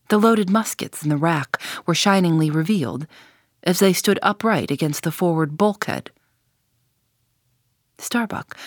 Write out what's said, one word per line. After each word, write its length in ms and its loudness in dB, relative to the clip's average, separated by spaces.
The 100 4
loaded 300 4
muskets 540 -2
in 80 0
the 60 2
rack 440 -2
were 100 0
shiningly 560 2
revealed, 560 -2
as 180 0
they 120 6
stood 300 0
upright 480 0
against 320 -2
the 100 -2
forward 460 0
bulkhead. 520 0
Starbuck 580 -6